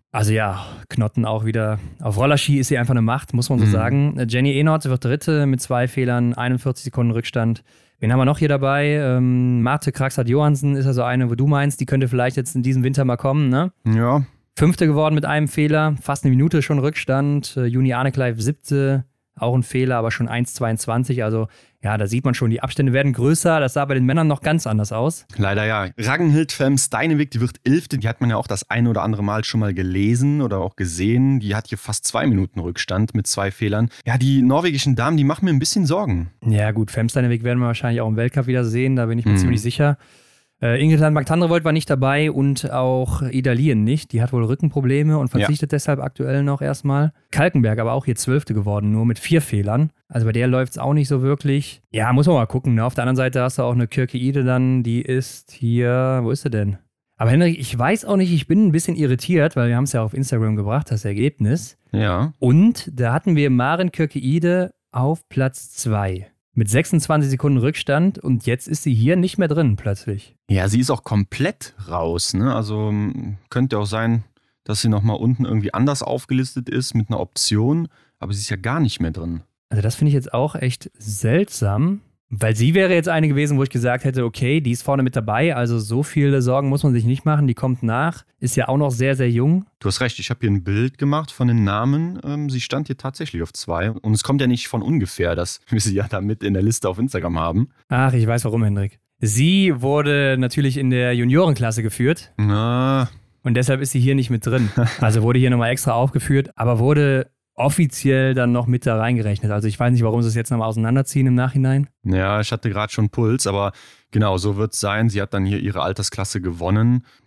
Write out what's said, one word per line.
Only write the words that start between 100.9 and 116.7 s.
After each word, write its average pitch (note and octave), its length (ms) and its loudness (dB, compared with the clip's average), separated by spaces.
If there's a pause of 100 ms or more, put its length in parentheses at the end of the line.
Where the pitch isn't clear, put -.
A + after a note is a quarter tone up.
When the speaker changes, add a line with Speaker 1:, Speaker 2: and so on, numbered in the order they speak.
Speaker 1:
der B2 240 2
Juniorenklasse A#2+ 680 2
geführt. B2 540 -2
Speaker 2:
Na. A#2+ 720 0 (340)
Speaker 1:
Und B2 120 0
deshalb C3 260 2
ist C3+ 120 -4
sie C3 80 0
hier C3+ 140 4
nicht B2 140 0
mit A#2 160 -2
drin. A#2 240 2 (160)
Speaker 2:
<laughs> - 160 -4
Speaker 1:
Also A2 220 2
wurde A#2+ 160 2
hier B2+ 120 4
nochmal A#2+ 200 2
extra B2+ 220 -2
aufgeführt, C3+ 640 0
aber A#2 220 0
wurde C#3 520 2 (260)
offiziell C3 800 2
dann A#2+ 180 2
noch A#2+ 140 0
mit B2 200 0
da A#2 120 2
reingerechnet. A2 540 0
Also G#2 160 0
ich G#2 100 -4
weiß A#2+ 140 2
nicht, A#2+ 100 4
warum A2+ 200 2
sie A2+ 60 2
es A2 60 -2
jetzt A#2 160 -4
nochmal A2+ 180 0
auseinanderziehen B2+ 580 0
im B2+ 80 4
Nachhinein. C3 540 0 (160)
Speaker 2:
Ja, F#2+ 360 0
ich G#2+ 120 -4
hatte A2+ 180 -4
grad G#2 220 -4
schon G#2+ 180 0
Puls, A#2 360 0
aber G2+ 260 -2 (380)
genau, G#2 280 2
so G2+ 180 -2
wird's G#2+ 240 -4
sein. G#2+ 280 0
Sie G2+ 140 -2
hat G2+ 120 -8
dann F#2+ 120 0
hier G2+ 140 0
ihre F#2 220 -4
Altersklasse F#2+ 580 -4
gewonnen, G2+ 640 0 (220)